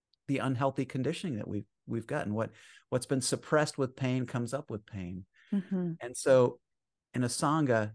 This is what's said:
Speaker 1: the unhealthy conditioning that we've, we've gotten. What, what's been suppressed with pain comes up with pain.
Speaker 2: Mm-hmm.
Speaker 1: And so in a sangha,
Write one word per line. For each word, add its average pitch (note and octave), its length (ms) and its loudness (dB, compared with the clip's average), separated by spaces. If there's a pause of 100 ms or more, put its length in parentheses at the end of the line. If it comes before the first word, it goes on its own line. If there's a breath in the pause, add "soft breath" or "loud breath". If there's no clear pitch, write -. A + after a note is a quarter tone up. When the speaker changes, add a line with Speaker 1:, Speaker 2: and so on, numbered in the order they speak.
(280)
Speaker 1:
the C3+ 100 0
unhealthy C3 460 0
conditioning C3+ 520 -4
that G#2 120 -8
we've, G2+ 180 -6 (200)
we've A2+ 200 -6
gotten. C#3 280 -4
What, A2 160 -2 (400 loud breath)
what's B2+ 160 0
been C3+ 140 0
suppressed D3 580 0
with C3 180 -2
pain B2+ 300 0
comes A#2+ 280 -4
up C#3+ 160 -6
with G#2 160 -8
pain. F#2 380 -8 (280 soft breath)
Speaker 2:
Mm-hmm. F3+ 480 -2
Speaker 1:
And B2 160 -8
so B2+ 440 6 (520)
in B2 120 0
a A#2+ 40 0
sangha, B2+ 680 2